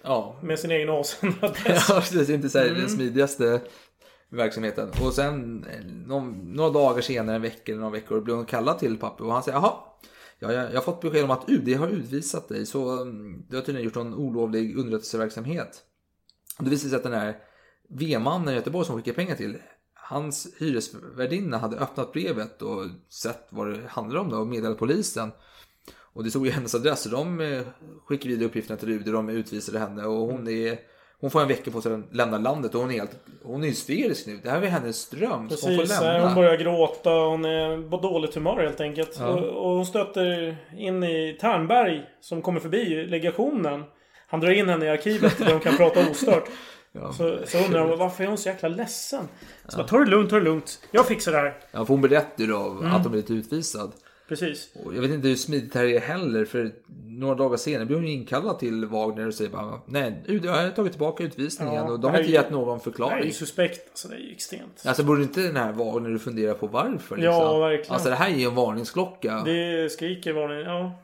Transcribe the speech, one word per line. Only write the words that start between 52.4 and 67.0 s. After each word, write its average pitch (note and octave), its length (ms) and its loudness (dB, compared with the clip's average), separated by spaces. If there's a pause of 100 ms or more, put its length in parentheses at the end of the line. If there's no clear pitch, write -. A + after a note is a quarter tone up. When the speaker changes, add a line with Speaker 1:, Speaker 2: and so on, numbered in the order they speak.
Speaker 1:
ju A2 40 2
då G#2+ 100 2 (120)
Speaker 2:
Mm. G2 220 -2
Speaker 1:
att F3+ 120 6
de A#2+ 80 0
blivit G#2+ 200 -2
utvisad. A2 600 -4 (380)
Speaker 2:
Precis. D3+ 400 -4 (160)
Speaker 1:
Och - 100 -8
jag B2 60 -2
vet C3+ 100 2
inte C#3 160 0
hur C3 80 4
smidigt B2+ 380 -4
det B2+ 60 0
här B2 60 4
är A#2+ 140 6
heller, C#3 460 0
för A2+ 260 -2 (360)
några C3 280 -2
dagar B2 220 2
senare A#2+ 280 -2
blir C3+ 100 2
hon E3 120 0
inkallad D3 520 -2
till A2+ 260 -2
Wagner A2 420 -2
och A2 60 -2
säger G#2+ 180 -2
bara: G#2+ 360 -8
"Nej, B2 400 -4
U G#3 120 2
D F3 80 -4
har F3 220 2
tagit F#3 220 0
tillbaka D#3 320 -2
utvisningen D3+ 500 -4
Speaker 2:
Ja, C3+ 100 -2
Speaker 1:
och A#2+ 60 -2
de A#2+ 120 -2
Speaker 2:
det C3 60 2
Speaker 1:
har C#3+ 60 4
Speaker 2:
här D#3+ 60 6
Speaker 1:
inte D#3+ 120 2
Speaker 2:
är - 60 4
ju, C#3+ 60 8
Speaker 1:
gett - 80 -2
någon A#2+ 280 0
förklaring." A#2+ 320 -2
Speaker 2:
det - 40 0
här C3+ 80 -2
är D3+ 40 -2
ju D#3 60 -4
suspekt, E3+ 560 -2
alltså - 180 -14
det - 80 -14
är B2+ 40 -14
ju C3 120 -14
extremt. - 540 -14
Speaker 1:
Alltså B2+ 180 2
borde D3 200 6
inte C#3 180 -2
den E3 160 0
här A2+ 160 0
Wagner A2+ 440 -2
fundera A2 360 -2
på G#2 140 -4
varför, D3 480 -2